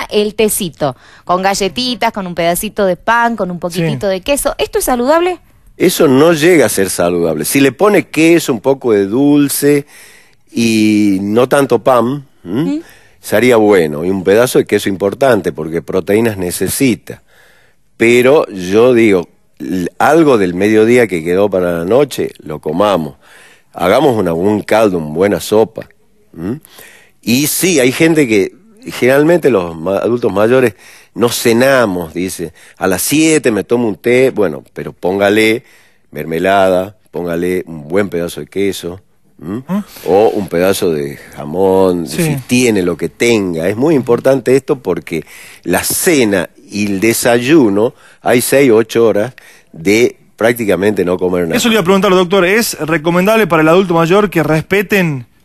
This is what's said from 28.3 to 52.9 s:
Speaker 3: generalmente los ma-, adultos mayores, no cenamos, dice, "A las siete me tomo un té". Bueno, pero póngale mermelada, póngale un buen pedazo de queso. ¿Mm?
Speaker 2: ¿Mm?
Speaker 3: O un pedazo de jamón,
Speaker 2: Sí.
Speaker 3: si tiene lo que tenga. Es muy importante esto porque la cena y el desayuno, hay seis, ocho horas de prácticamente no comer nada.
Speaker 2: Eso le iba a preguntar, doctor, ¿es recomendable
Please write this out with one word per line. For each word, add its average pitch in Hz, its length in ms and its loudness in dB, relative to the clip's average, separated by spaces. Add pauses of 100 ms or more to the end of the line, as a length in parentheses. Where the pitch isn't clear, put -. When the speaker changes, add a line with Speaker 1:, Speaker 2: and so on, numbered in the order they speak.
Speaker 3:
generalmente 147 600 2
los 87 260 -2
ma-, 87 220 -2
adultos 117 340 -2
mayores, 117 420 2 (380)
no 110 160 0
cenamos, 117 840 0
dice, 87 400 -8 (240)
"A 87 80 -4
las 92 160 -2
siete 151 480 0
me 98 140 -2
tomo 120 220 -2
un 98 100 -4
té". 123 340 0
Bueno, 82 420 -4
pero 76 220 -12
póngale 104 720 0 (460)
mermelada, 92 840 0 (140)
póngale 87 560 -4
un 78 200 -14
buen 95 220 -2
pedazo 85 320 -8
de 73 60 -14
queso. 92 540 -6 (400)
¿Mm? 90 160 -8 (100)
Speaker 2:
¿Mm? 190 180 -6 (220)
Speaker 3:
O 101 280 4
un 98 140 -6
pedazo 92 440 0
de 71 240 -6 (180)
jamón, 90 720 0
Speaker 2:
Sí. 175 160 -4
Speaker 3:
si 151 140 0 (100)
tiene 120 360 0
lo 87 140 -2
que 80 120 -6
tenga. 95 600 -2
Es 104 80 -4
muy 151 180 0
importante 123 600 0
esto 139 220 0
porque 85 480 -6 (400)
la 90 180 -2
cena 107 680 0 (200)
y 104 160 -4
el 98 140 -4
desayuno, 120 920 2 (280)
hay 120 200 2
seis, 135 280 2
ocho 113 360 2
horas 107 260 0 (400)
de 104 440 0 (200)
prácticamente 101 680 0
no 90 140 0
comer 90 260 -2
nada. 85 120 -2
Speaker 2:
Eso 240 120 0
le 220 60 2
iba 214 60 2
a 185 40 -4
preguntar, 190 280 2
doctor, 185 320 2
¿es 214 360 -2
recomendable 170 640 0